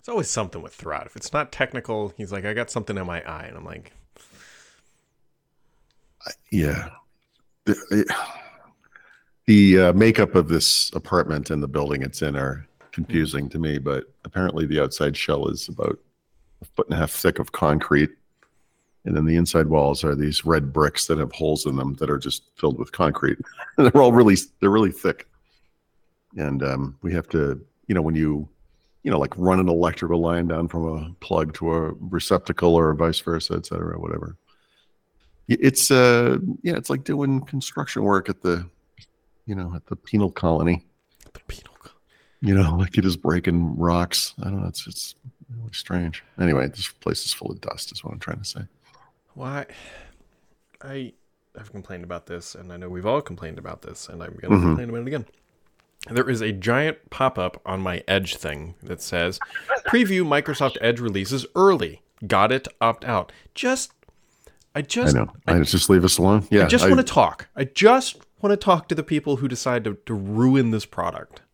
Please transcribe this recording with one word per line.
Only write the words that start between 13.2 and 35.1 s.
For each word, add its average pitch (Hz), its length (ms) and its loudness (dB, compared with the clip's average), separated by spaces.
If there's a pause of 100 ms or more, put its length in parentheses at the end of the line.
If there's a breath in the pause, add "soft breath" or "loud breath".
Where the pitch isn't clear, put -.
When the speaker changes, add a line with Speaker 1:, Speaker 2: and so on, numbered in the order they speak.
Speaker 1:
Mm. 69 60 -12
Speaker 2:
to - 60 -6
me, 76 200 -2
but 67 340 -6 (120)
apparently 82 420 -2
the 76 120 0
outside 69 380 -2
shell 73 300 -2
is 71 220 -6
about - 280 -6 (640)
a - 40 -20 (100)
foot - 100 0
and - 80 -6
a - 40 -2
half 78 140 0
thick - 280 0
of - 120 -6
concrete. 76 600 2 (920)
And - 120 -2
then 78 80 2
the 82 120 4
inside 85 300 2
walls 71 360 2
are 73 100 0
these 73 320 -2
red 76 260 0
bricks 76 360 0
that 82 100 0
have 73 140 -4
holes 78 340 -2
in 69 120 -4
them 67 180 -6
that 73 160 -4
are 71 80 -2
just 69 240 -8 (140)
filled 69 200 -2
with - 140 -8
concrete. - 480 0 (180)
<laughs> - 220 -10
And 131 80 8
they're 139 160 8
all 123 100 8
really, 110 240 8 (240)
they're 98 80 6
really 104 220 4
thick. - 360 -4 (1080)
And, 69 240 -4
um, 67 400 -4
we 85 120 -4
have 82 160 -2
to, 71 300 0 (280)
you 104 80 0
know, 87 80 2
when 80 120 0
you, 76 320 -2 (560)
you 143 80 -2
know, - 80 2
like, 69 180 -2
run 92 220 4
an 92 100 2
electrical 85 500 0
line 85 280 0
down 82 200 -4
from 82 200 -4
a 80 320 -8
plug 78 360 -2
to 82 160 -4
a 80 280 -2
receptacle 87 760 0
or 82 220 6
vice 82 240 0
versa, 82 340 -4
et 82 140 -6
cetera, 85 320 -8
whatever. 50 360 -10 (1120)